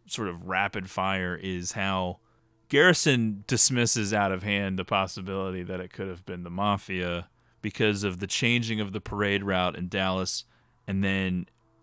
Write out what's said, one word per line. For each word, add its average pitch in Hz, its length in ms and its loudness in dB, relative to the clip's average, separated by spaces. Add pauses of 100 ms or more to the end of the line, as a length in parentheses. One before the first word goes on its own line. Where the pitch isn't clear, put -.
sort 110 200 -6
of 87 200 -8
rapid 95 420 -2
fire 92 520 -2
is 90 320 -6
how 95 460 -4 (500)
Garrison 131 800 4
dismisses 117 640 4
out 101 180 4
of 92 120 -4
hand 101 340 0
the 92 80 -2
possibility 95 800 -2
that 92 160 -6
it 90 140 -10
could 98 140 -8
have 92 180 -12
been 90 180 -10
the 87 60 -10
mafia 90 800 -2 (320)
because 107 420 0
of 92 160 -2
the 98 80 -6
changing 117 520 0
of 101 120 -4
the 101 100 -6
parade 101 420 0
route 92 320 0
in 87 120 -6
Dallas 95 580 -2 (420)
and 98 160 0
then 95 440 0 (360)